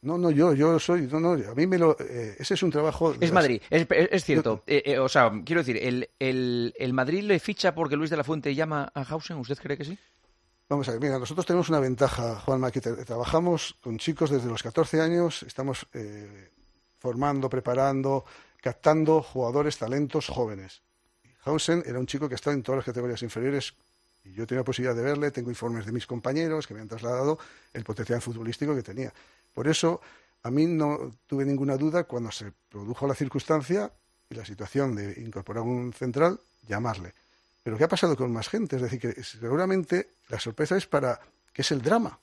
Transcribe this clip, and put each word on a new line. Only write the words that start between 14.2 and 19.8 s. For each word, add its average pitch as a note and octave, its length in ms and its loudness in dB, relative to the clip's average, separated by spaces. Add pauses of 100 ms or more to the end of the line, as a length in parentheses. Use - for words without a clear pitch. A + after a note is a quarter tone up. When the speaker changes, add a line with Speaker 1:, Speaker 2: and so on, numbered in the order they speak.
Speaker 1:
desde B2+ 180 0
los A2+ 140 -4
catorce D#3 380 0
años, E3+ 420 0
estamos, C3+ 520 -6
eh, G#2 560 -14 (480)
formando, C3+ 520 0
preparando, C3+ 720 0 (360)
captando D#3 640 4
jugadores, C3 560 0
talentos C3+ 500 -2